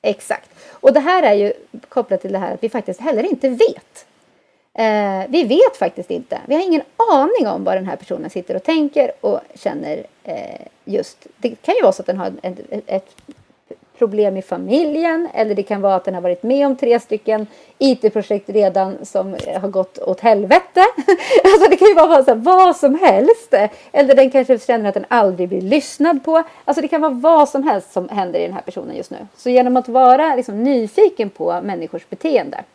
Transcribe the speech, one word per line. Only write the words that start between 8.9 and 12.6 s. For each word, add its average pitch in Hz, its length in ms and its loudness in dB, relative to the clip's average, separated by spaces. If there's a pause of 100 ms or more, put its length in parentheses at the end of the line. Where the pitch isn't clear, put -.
och 202 200 -4 (140)
känner, 151 520 -8 (180)
eh, - 360 -12 (240)
just. - 420 -8 (100)
Det - 120 -8 (140)
kan 370 120 -2
ju 466 80 0
vara 196 100 4
så 185 100 -8
att - 40 -10
den 180 120 -4
har 190 140 -8 (100)
en, 185 140 -10 (300)